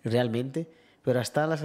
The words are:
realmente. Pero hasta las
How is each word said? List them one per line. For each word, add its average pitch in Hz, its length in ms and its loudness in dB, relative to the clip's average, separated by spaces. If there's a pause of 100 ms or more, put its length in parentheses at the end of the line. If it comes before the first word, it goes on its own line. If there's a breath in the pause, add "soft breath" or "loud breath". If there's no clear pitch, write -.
realmente. 123 640 0 (360 soft breath)
Pero 127 160 2
hasta 147 260 0
las 156 200 0